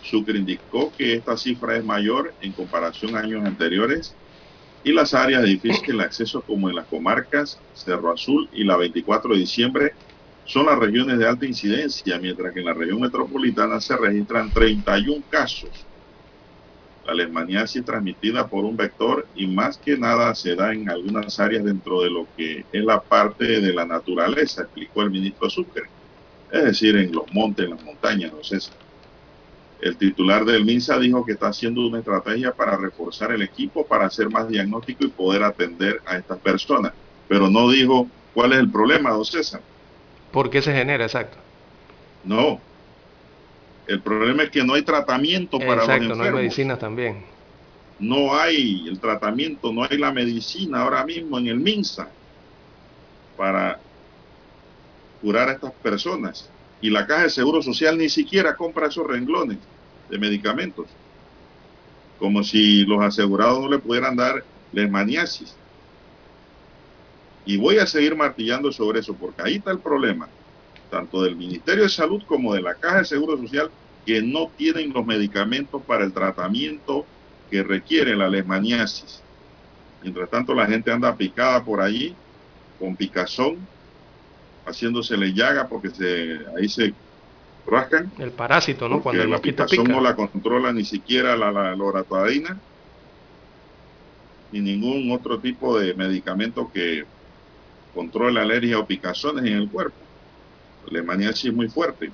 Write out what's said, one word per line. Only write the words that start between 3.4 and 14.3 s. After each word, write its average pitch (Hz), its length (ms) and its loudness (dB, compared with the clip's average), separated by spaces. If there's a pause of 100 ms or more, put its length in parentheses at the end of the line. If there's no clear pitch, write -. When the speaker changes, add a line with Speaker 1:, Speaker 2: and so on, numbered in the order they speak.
Speaker 1:
anteriores 101 720 0 (720)
y 143 80 4
las 151 220 4
áreas 131 280 4
de 107 60 6
difícil 113 520 2
acceso, 110 420 -4
como 98 260 -2
en 90 80 -4
las 82 100 -8
comarcas 117 720 -2 (160)
Cerro 90 380 -2
Azul 139 400 0
y 107 120 -2
la 95 120 4
veinticuatro 87 580 0
de 98 60 4
Diciembre, 131 540 0 (500)
son 139 220 2
las 143 120 6
regiones 120 400 2
de 113 80 4
alta 123 200 2
incidencia, 117 720 -2
mientras 90 340 -6
que 92 80 -8
en 87 60 -6
la 82 80 -2
región 85 260 -2
metropolitana 123 800 0
se 123 160 -2
registran 107 560 0